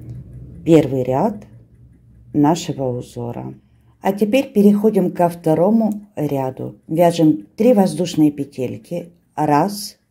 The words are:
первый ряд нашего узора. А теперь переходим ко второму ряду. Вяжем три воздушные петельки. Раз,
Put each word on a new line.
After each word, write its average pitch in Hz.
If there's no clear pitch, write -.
первый 135
ряд 143
нашего 147
узора. 123
А 190
теперь 220
переходим 202
ко 175
второму 202
ряду. 135
Вяжем 165
три 202
воздушные 170
петельки. 139
Раз, 151